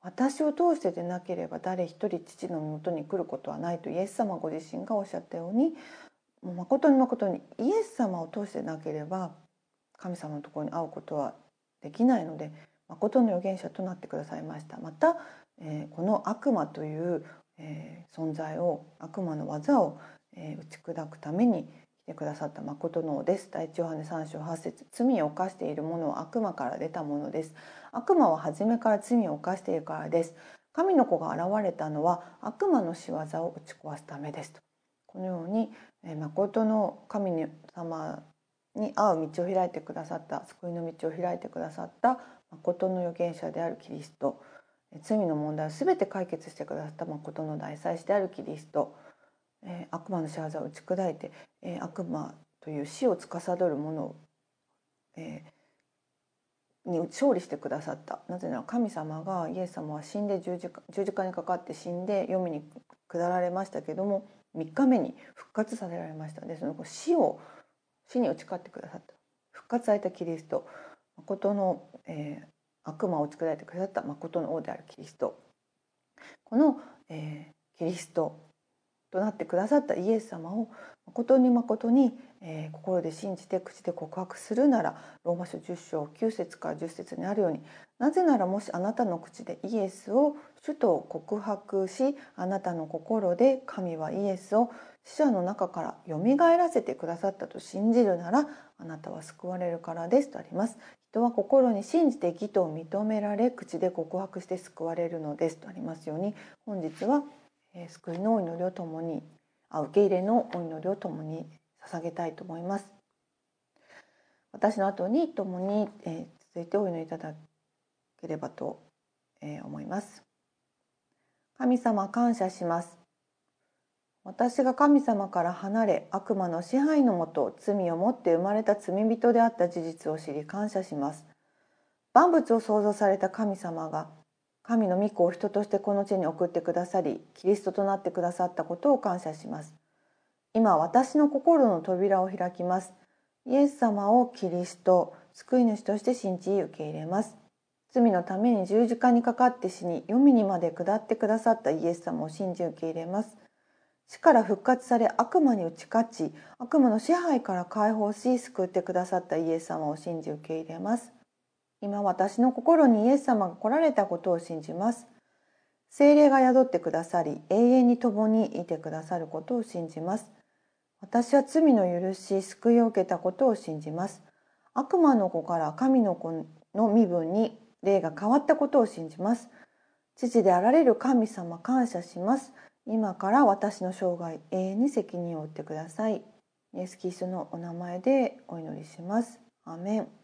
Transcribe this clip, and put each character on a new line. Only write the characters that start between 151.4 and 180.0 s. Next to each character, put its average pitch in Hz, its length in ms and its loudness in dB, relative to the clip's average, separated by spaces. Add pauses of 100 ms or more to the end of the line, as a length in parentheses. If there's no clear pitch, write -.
っ 226 120 2
た 143 80 0
イ 160 160 0
エ 175 80 0
ス 170 60 -16
様 165 220 -6
を 156 60 -6
信 180 240 -6
じ 175 100 -4
受 160 160 -6
け 165 80 -6
入 160 60 -6
れ 165 140 -8
ま 196 160 -2
す。 - 140 -12 (680)
死 - 100 -20
か 311 160 6
ら 226 100 8
復 196 180 0
活 254 260 0
さ 240 100 4
れ、 226 100 4 (100)
悪 247 220 2
魔 269 160 6
に 190 100 -2
打 165 60 -4
ち - 160 -18
勝 226 240 2
ち、 156 220 -6 (240)
悪 269 220 2
魔 254 100 8
の 214 80 4
支 302 160 2
配 339 280 2
か 196 120 -4
ら 180 120 -2
解 214 280 2
放 214 180 0
し、 247 280 0
救 196 260 -4
っ - 20 -6
て 185 160 0
く 185 100 -6
だ 190 120 0
さ 185 120 -2
っ 180 100 -4
た 156 100 -2
イ 165 140 0
エ 165 80 0
ス 165 80 -12
様 156 200 -4
を 151 80 -2
信 160 260 -8
じ 160 100 -8
受 151 160 -10
け 160 120 -6
入 160 100 -12
れ 165 100 -10
ま 208 180 -2
す。 - 160 -12 (680)
今、 202 200 -6
私 196 380 0
の 254 120 6
心 311 360 6
に 220 180 6
イ 247 40 6
エ 277 100 6
ス 277 60 -6
様 214 220 2
が 170 80 -8
来 - 140 -2
ら 285 100 2
れ 320 140 4
た 202 140 4
こ 175 100 -4
と 180 140 0
を 170 80 2
信 165 220 -8
じ 160 120 -10
ま 208 200 0
す。 - 140 -10 (840)
聖 294 240 10
霊 294 140 10
が 269 100 6
宿 254 240 8
っ - 20 8
て 262 140 0
く 160 120 -2
だ 160 120 0
さ 170 180 0
り、 151 280 -2
永 185 60 4
遠 240 320 8
に 240 120 6
共 220 280 2
に 220 320 2
い 175 60 -4
て 160 140 -4
く 156 100 -8
だ 160 140 -8
さ 175 140 -4
る 165 100 -6
こ 160 160 -8
と 247 140 -2
を 226 60 -2
信 170 240 -8
じ 156 140 -10
ま 185 160 -2
す。 - 140 -10 (680)
私 240 340 2
は 269 80 8
罪 311 300 6
の 202 140 6
許 180 260 0
し、 196 280 -2
救 233 320 2
い 233 80 8
を 226 60 6
受 220 140 2
け 185 40 4
た 180 140 -2
こ 185 120 -2
と 262 160 2
を 220 80 4
信 156 240 -8
じ 151 120 -10
ま 175 160 -4
す。 - 160 -14 (500)
悪 285 240 0
魔 294 180 8
の 190 140 2
子 165 140 -4
か 170 140 -2
ら 156 160 0
神 262 280 4
の 196 140 2
子 165 300 -6 (280)
の 214 160 4
身 220 160 8
分 170 260 0
に 214 260 0 (240)
霊 196 200 4
が 160 160 -2
変 202 100 -2
わ 254 120 6
っ 294 60 -4
た 311 100 6
こ 294 120 0
と 285 120 4
を 226 60 6
信 165 220 -8
じ 156 140 -10
ま 220 140 2
す。 - 140 -16 (640)